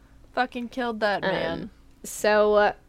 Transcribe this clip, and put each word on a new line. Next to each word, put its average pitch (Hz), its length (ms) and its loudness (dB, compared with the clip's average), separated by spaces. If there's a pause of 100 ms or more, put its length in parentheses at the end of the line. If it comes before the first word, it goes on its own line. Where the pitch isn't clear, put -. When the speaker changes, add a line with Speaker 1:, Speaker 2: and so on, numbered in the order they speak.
(320)
Speaker 1:
Fucking 247 380 -4
killed 233 300 -6
that 196 220 0
Speaker 2:
Um, 185 80 0
Speaker 1:
man. 165 400 -4 (320)
Speaker 2:
so, 208 520 2
uh, 208 180 4 (160)